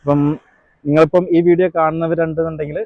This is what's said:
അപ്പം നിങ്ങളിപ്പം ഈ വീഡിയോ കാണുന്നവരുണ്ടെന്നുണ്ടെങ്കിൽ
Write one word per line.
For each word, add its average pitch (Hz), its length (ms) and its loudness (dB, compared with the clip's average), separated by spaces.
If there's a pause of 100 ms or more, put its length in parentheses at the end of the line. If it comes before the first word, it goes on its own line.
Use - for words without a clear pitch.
അപ്പം 143 200 0 (640)
നിങ്ങളിപ്പം 156 380 2 (120)
ഈ 170 120 4
വീഡിയോ 175 280 4
കാണുന്നവരുണ്ടെന്നുണ്ടെങ്കിൽ 160 1080 -2